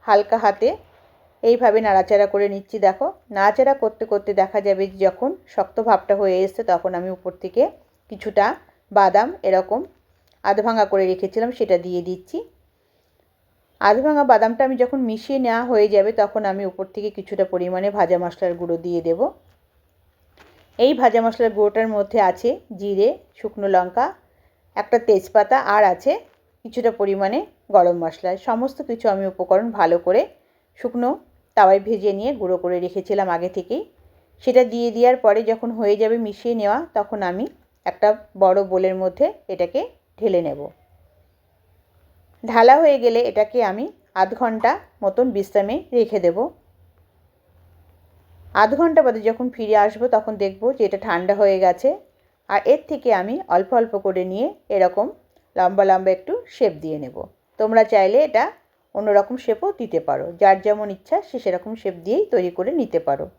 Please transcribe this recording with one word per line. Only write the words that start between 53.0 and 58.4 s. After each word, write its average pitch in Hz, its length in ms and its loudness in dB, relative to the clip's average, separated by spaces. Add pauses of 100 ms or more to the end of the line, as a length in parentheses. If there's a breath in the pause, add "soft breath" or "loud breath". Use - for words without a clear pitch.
আমি 196 200 -4 (140)
অল্প 185 240 0
অল্প 226 260 0
করে 185 260 -4
নিয়ে 190 220 -6 (220)
এরকম 196 380 0 (500)
লম্বা 190 280 2
লম্বা 190 260 2
একটু 185 220 -4 (160)
শেপ 202 320 -2
দিয়ে 156 180 -8
নেব। 131 180 -14 (420)
তোমরা 220 260 2
চাইলে 208 400 2
এটা 233 200 0 (500)